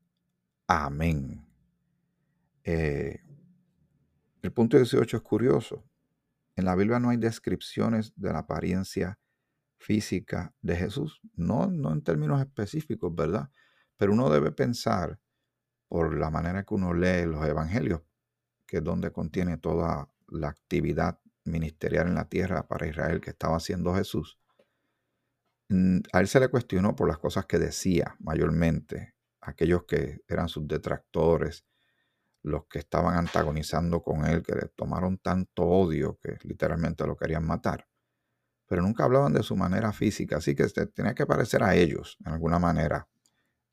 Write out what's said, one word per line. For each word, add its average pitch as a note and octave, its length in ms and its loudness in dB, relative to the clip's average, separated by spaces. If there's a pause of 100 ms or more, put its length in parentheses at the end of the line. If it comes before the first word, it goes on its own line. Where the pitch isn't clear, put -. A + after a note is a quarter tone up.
(680)
amén. D2 800 0 (1160)
Eh, D2 560 0 (1200)
el F#2+ 100 -6
punto A#2+ 240 4
dieciocho A#2+ 420 4
es - 40 -6
curioso. - 600 0 (720)
En F#2 80 -2
la F#2 100 2
Biblia G#2 240 2
no B2 120 2
hay A#2+ 60 2
descripciones A2 1000 -2
de F#2+ 160 -4
la D#2 80 -2
apariencia F2+ 800 -4 (560)
física G2+ 760 -2 (100)
de F2 140 0
Jesús. A#2 440 -4 (140)
No, G#2 340 0
no D#3+ 240 -2
en D3+ 100 -2
términos D3+ 380 0
específicos, F#2+ 760 -6
¿verdad? E2 360 -2 (460)
Pero G2+ 160 2
uno B2+ 180 4
debe D3+ 200 2
pensar, A2+ 720 -2 (640)
por D#2+ 320 0
la D#2 120 0
manera E2+ 340 -2
que G#2 100 -6
uno F#2 180 0
lee F2 340 2
los D#2 200 -2
evangelios, D#2+ 560 0 (640)
que F2+ 120 -4
es D#2 60 -2
donde F2 280 -4
contiene F2 460 -4
toda E2 520 -2 (160)
la D2+ 220 -6
actividad D#2+ 720 -2 (240)
ministerial D#2+ 640 -2
en F2 80 0
la D#2+ 120 -4
tierra F2+ 380 -2
para - 220 -6
Israel D#2+ 320 -2
que - 100 -12
estaba D#2+ 280 -2
haciendo F2+ 360 -2
Jesús. - 460 -4 (1300)
Mm, F#2 300 4 (140)
a F#2+ 80 4
él G2 80 2
se C3+ 120 6
le B2+ 80 4
cuestionó G2+ 480 0
por E2+ 120 2
las D#2 100 0
cosas - 280 -4
que E2+ 120 0
decía E2 640 0
mayormente, D#2+ 920 0 (260)
aquellos E2+ 440 0
que D2 440 -4
eran E2 200 -2
sus D#2 180 -8
detractores, D#2 1000 0 (800)
los D2+ 240 -6
que - 120 -10
estaban E2+ 380 0
antagonizando E2 840 0
con D2+ 240 0
él, E2 160 2
que - 120 -4
le - 140 -4
tomaron F#2 500 -2
tanto F#2 440 -2
odio E2+ 560 2
que - 240 -10
literalmente D#2+ 640 -2
lo - 100 -4
querían D#2+ 300 -2
matar. - 420 -4 (800)
Pero F2+ 160 0
nunca G#2+ 220 2
hablaban C#3 280 4
de C3 100 4
su G#2+ 140 -2
manera G2 360 0
física, - 460 -2
así - 160 0
que - 140 2
se - 180 -2
tenía - 280 -4
que C#3+ 120 -2
parecer - 360 2
a F#2+ 120 4
ellos, - 500 2
en D#2+ 80 -6
alguna E2 260 0
manera, D#2+ 500 2 (640)